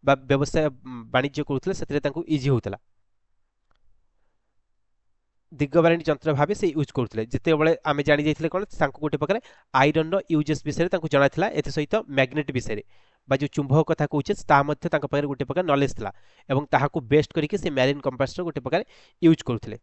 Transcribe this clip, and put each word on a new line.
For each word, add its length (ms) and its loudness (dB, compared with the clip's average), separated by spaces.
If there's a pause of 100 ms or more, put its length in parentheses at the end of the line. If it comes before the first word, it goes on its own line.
ବା 120 4
ବ୍ୟବସାୟ, 520 0
ଉଁ, 380 -10
ବାଣିଜ୍ୟ 380 -2
କରୁଥିଲେ, 300 -4
ସେଥିରେ 260 -6
ତାଙ୍କୁ 280 -4
ଇଜି 220 -2
ହଉଥିଲା। 280 0 (2750)
ଦିଗବାରିଣୀ 520 2
ଯନ୍ତ୍ର 300 0
ଭାବେ 200 0
ସେ 140 -2
ୟୁଜ୍ 240 -2
କରୁଥିଲେ। 340 -4
ଯେତେବେଳେ 460 2 (140)
ଆମେ 180 -2
ଜାଣି 200 2
ଯାଇଥିଲେ 260 -2
କଣ, 160 -4
ତାଙ୍କୁ 360 -4
ଗୋଟେ 160 -4
ପ୍ରକାର 200 0 (360)
ଆଇରନର 440 2 (140)
ୟୁଜେସ୍ 340 0
ବିଷୟରେ 240 -2
ତାଙ୍କୁ 180 -2
ଜଣାଥିଲା, 420 2
ଏଥିସହିତ 460 -4 (140)
ମ୍ୟାଗ୍ନେଟ 420 0
ବିଷୟରେ 320 -4 (460)
ବା 60 4
ଯେଉଁ 140 -2
ଚୁମ୍ବକ 380 2
କଥା 180 0
କହୁଛେ, 280 -2 (100)
ତାହା 200 6
ମଧ୍ୟ 260 -4
ତାଙ୍କ 160 0
ପାଖରେ 220 -2
ଗୋଟେ 180 -6
ପ୍ରକାର 200 -2
ନଲେଜ 300 2
ଥିଲା 160 -8 (380)
ଏବଂ 160 0
ତାହାକୁ 360 2
ବେଷ୍ଟ 320 2
କରିକି 240 -2
ସେ 120 -4
ମ୍ୟାରିନ୍ 320 0
କମ୍ପାସର 420 -4
ଗୋଟେ 160 -6
ପ୍ରକାର 220 -2 (400)
ୟୁଜ୍ 220 6
କରୁଥିଲେ। 400 -6